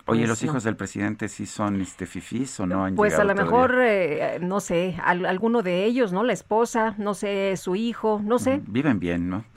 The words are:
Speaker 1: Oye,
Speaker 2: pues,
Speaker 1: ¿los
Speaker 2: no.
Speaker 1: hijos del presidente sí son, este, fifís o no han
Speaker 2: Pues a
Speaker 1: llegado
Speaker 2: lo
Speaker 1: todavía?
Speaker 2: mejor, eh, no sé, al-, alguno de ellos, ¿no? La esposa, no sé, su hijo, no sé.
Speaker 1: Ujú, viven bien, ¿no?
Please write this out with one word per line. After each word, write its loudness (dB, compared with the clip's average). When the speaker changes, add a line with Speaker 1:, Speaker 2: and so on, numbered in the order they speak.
Speaker 1:
Oye, 2
Speaker 2:
pues, 2
Speaker 1:
¿los -2
Speaker 2:
no. -2
Speaker 1:
hijos -2
del 0
presidente -4
sí -8
son, -2
este, -8
fifís -6
o -2
no 0
han 0
Speaker 2:
Pues 4
a 4
Speaker 1:
llegado 4
Speaker 2:
lo 2
Speaker 1:
todavía? 2
Speaker 2:
mejor, 4
eh, 0
no -2
sé, -2
al-, 2
alguno 2
de 0
ellos, 2
¿no? 0
La 2
esposa, 0
no -2
sé, -2
su -2
hijo, 0
no 2
sé. 2
Speaker 1:
Ujú, -6
viven 2
bien, 0
¿no? -4